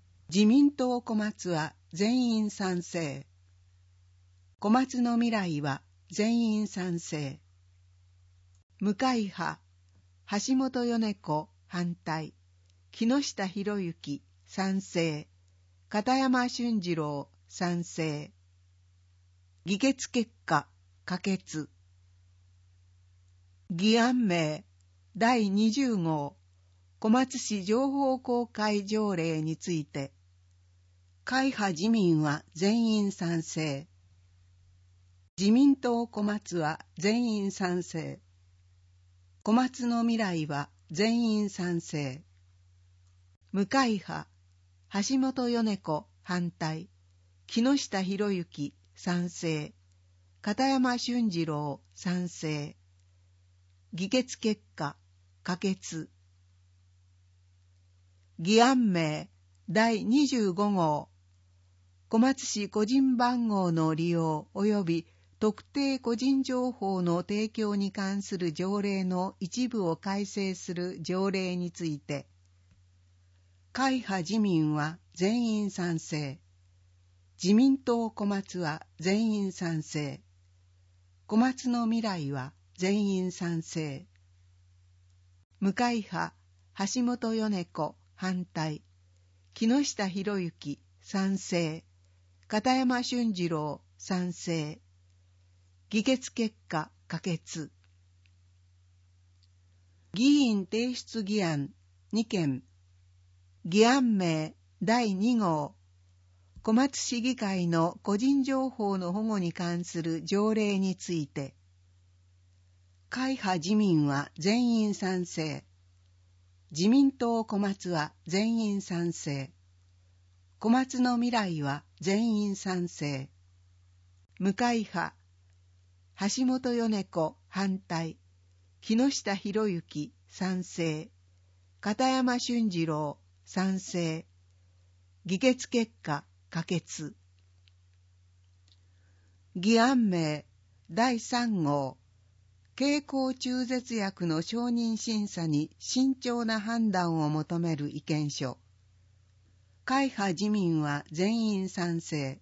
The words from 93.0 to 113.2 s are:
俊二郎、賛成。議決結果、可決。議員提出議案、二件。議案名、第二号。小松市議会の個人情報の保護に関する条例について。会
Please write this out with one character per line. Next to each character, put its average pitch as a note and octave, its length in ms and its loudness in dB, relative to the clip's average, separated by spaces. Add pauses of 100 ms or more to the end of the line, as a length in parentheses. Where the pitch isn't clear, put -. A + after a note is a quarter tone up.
俊 A#3+ 320 0
二 F3 160 -2
郎、 D3+ 320 -4 (160)
賛 F3+ 340 -2
成。 D#3+ 480 -6 (1080)
議 A3 120 2
決 C4 300 0
結 A3 220 -2 (140)
果、 D#3+ 220 -4 (160)
可 E3 120 -6
決。 E3 520 -6 (2500)
議 A3 100 2
員 B3+ 420 4
提 A#3+ 280 -2
出 - 280 -6
議 G3+ 200 0
案、 D3+ 280 -2 (420)
二 A3+ 120 0
件。 D3+ 380 -2 (1040)
議 G3+ 200 4
案 B3 320 4
名、 D#3+ 380 0 (260)
第 A3 340 2
二 A3+ 220 2
号。 D#3+ 380 0 (880)
小 A3+ 100 0
松 C4+ 240 4
市 - 240 -4
議 B3 160 0
会 F#3+ 320 0
の E3 340 2
個 G3 140 0
人 C4+ 260 4
情 C4 280 0
報 G3+ 280 -2
の F3 140 -2
保 G#3 100 -2
護 A3 160 0
に F3 140 0
関 F3 320 -4
す E3+ 180 -6
る D#3+ 220 -4
条 G#3 300 2
例 G#3 240 2
に F#3+ 180 0
つ - 160 -8
い D#3+ 140 -2
て。 C#3 300 -10 (1500)
会 C4 240 -2